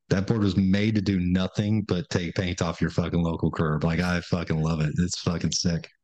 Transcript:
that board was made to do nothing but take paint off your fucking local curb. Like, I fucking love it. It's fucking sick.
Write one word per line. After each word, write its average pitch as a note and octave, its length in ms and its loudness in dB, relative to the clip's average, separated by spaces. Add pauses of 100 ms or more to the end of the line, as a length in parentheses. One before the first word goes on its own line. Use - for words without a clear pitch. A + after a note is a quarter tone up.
(100)
that G2 160 2
board A#2 160 2
was F#2+ 140 2
made G2+ 400 4
to G#2 40 2
do F#2+ 180 0
nothing F#2 640 0
but F2 280 -2
take F2 240 -2
paint F2+ 260 -2
off E2+ 200 -2
your E2+ 100 0
fucking E2+ 320 0
local E2 280 0
curb. D#2 320 -2
Like, E2 180 2
I F2 200 0
fucking E2+ 420 -2
love D#2+ 180 0
it. D2+ 180 0
It's F2+ 220 -2
fucking E2 320 -2
sick. - 360 -2 (160)